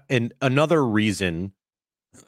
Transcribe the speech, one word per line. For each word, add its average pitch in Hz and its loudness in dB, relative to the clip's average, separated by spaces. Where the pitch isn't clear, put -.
and 120 0
another 143 2
reason 98 -2